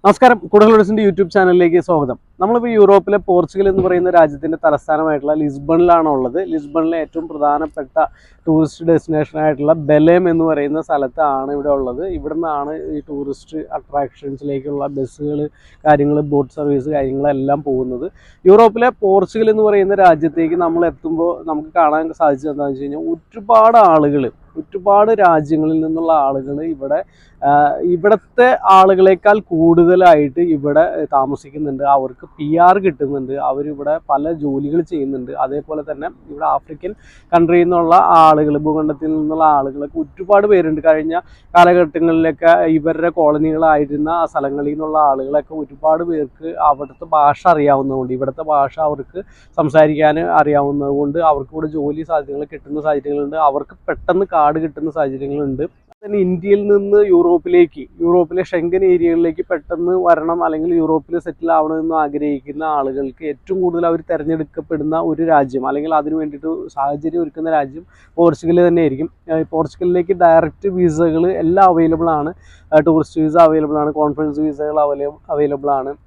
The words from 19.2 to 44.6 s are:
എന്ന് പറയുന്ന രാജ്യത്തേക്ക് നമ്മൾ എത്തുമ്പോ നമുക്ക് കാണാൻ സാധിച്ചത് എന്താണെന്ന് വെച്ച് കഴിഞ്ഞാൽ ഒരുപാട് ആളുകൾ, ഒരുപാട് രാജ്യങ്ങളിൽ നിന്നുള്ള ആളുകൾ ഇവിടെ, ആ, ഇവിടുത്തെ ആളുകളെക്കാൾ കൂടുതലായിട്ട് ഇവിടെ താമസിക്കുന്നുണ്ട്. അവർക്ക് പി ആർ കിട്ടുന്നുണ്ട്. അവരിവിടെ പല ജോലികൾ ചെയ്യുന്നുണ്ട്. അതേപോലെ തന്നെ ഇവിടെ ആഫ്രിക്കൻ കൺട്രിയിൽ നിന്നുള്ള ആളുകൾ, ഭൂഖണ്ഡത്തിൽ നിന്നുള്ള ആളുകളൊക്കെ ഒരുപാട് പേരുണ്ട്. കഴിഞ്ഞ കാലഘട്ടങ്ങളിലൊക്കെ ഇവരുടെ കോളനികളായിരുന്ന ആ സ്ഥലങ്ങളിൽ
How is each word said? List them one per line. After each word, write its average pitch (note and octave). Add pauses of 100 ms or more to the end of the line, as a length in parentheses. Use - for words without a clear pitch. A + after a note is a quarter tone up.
എന്ന് G#3+
പറയുന്ന G3+
രാജ്യത്തേക്ക് E3
നമ്മൾ E3+
എത്തുമ്പോ E3
നമുക്ക് D#3
കാണാൻ D#3+
സാധിച്ചത് D3
എന്താണെന്ന് C#3
വെച്ച് C3+
കഴിഞ്ഞാൽ D3+
ഒരുപാട് A3
ആളുകൾ, D3 (280)
ഒരുപാട് G3+
രാജ്യങ്ങളിൽ D#3+
നിന്നുള്ള D#3+
ആളുകൾ C#3
ഇവിടെ, D3+ (440)
ആ, - (440)
ഇവിടുത്തെ A3 (120)
ആളുകളെക്കാൾ F#3+ (140)
കൂടുതലായിട്ട് E3+
ഇവിടെ D#3
താമസിക്കുന്നുണ്ട്. C#3 (120)
അവർക്ക് C3
പി D3+
ആർ F3+
കിട്ടുന്നുണ്ട്. C#3
അവരിവിടെ C#3+ (100)
പല D3
ജോലികൾ C#3+
ചെയ്യുന്നുണ്ട്. C#3 (120)
അതേപോലെ D3
തന്നെ D3 (220)
ഇവിടെ D3
ആഫ്രിക്കൻ D3 (420)
കൺട്രിയിൽ E3+
നിന്നുള്ള E3+
ആളുകൾ, D#3
ഭൂഖണ്ഡത്തിൽ D#3 (100)
നിന്നുള്ള D#3
ആളുകളൊക്കെ C#3+
ഒരുപാട് G3
പേരുണ്ട്. D#3+
കഴിഞ്ഞ D#3+ (340)
കാലഘട്ടങ്ങളിലൊക്കെ E3 (260)
ഇവരുടെ D#3+
കോളനികളായിരുന്ന D3+
ആ E3+
സ്ഥലങ്ങളിൽ C#3+